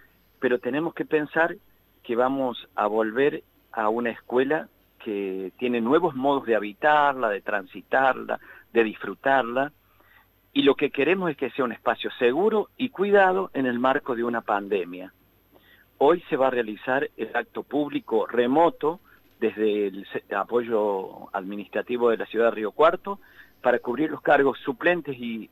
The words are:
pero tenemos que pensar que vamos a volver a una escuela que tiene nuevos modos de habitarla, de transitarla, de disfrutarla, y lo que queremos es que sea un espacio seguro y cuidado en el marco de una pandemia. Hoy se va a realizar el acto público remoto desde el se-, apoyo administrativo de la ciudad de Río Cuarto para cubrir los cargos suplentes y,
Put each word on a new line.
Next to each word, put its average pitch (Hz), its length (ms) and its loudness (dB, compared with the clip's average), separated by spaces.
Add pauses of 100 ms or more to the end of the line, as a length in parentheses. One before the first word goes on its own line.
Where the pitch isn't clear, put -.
(400)
pero 123 200 2
tenemos 151 340 -4
que 151 100 -6
pensar 165 520 0 (460)
que 117 140 -4
vamos 127 580 0
a 104 120 0
volver 113 580 0 (260)
a 110 200 0
una 117 220 -2
escuela 135 580 -2 (340)
que 95 540 -6
tiene 123 240 -2
nuevos 151 320 2
modos 135 320 0
de 113 100 2
habitarla, 131 720 2
de 98 140 -2
transitarla, 113 960 -2 (320)
de 117 100 4
disfrutarla, 123 880 -2 (840)
y 139 100 2
lo 139 100 6
que 143 160 -2
queremos 170 400 0
es - 80 -8
que 127 140 -4
sea 131 120 -2
un 113 80 -4
espacio 113 460 -4
seguro 190 580 2
y 127 140 -4
cuidado 190 640 2
en 135 100 0
el 120 140 0
marco 131 360 0
de 117 80 -4
una 120 200 -2
pandemia. 95 720 -4 (840)
Hoy 170 320 4
se 156 80 0
va 131 120 2
a - 20 2
realizar 123 680 -2
el 110 180 -8
acto 113 280 -6
público 143 640 -2
remoto 147 760 2 (400)
desde 104 460 0
el 95 260 -10
se-, - 220 -8
apoyo 104 1000 -2
administrativo 104 760 -2
de 110 80 0
la 101 80 -6
ciudad 113 240 2
de 104 60 -4
Río 104 160 -4
Cuarto 180 460 2 (440)
para 123 160 4
cubrir 139 320 -2
los 143 100 -8
cargos 139 380 4
suplentes 147 600 -2
y, 113 340 -8